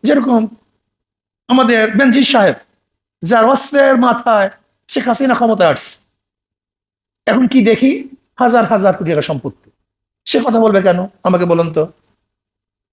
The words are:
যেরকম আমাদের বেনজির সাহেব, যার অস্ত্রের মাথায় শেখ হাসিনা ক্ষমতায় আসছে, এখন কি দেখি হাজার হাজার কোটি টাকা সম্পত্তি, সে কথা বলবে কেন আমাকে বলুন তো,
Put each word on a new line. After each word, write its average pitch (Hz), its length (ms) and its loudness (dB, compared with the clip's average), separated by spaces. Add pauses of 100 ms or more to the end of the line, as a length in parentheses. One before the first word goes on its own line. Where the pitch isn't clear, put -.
যেরকম 233 440 0 (1000)
আমাদের 233 500 0
বেনজির 262 260 2
সাহেব, 202 320 2 (640)
যার 220 240 0
অস্ত্রের 269 520 0
মাথায় 233 520 0 (380)
শেখ 226 200 -6
হাসিনা 247 260 -2
ক্ষমতায় 220 360 2
আসছে, - 300 -4 (1300)
এখন 247 220 0
কি 254 140 2
দেখি 226 460 0 (320)
হাজার 240 260 2
হাজার 202 320 0
কোটি 160 140 -6
টাকা 147 100 0
সম্পত্তি, - 500 -10 (540)
সে - 200 0
কথা 233 140 0
বলবে 214 220 2
কেন 185 260 0 (160)
আমাকে 180 220 0
বলুন 170 280 -2
তো, 160 180 -4 (1000)